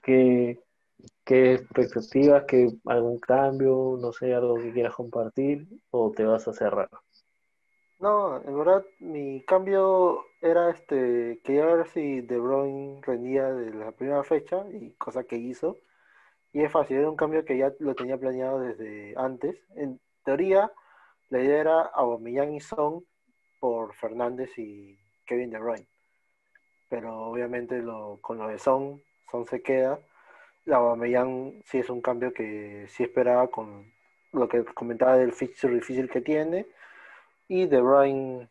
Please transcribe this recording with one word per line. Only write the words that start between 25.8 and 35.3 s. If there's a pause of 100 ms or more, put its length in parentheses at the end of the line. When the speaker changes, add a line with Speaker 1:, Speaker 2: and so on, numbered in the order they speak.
Speaker 2:
Pero
obviamente
lo,
con
lo
de
Son, (280)
Son
se
queda. (640)
La
Aubameyang
sí
es
un
cambio
que
sí
esperaba
con (400)
lo
que
comentaba
del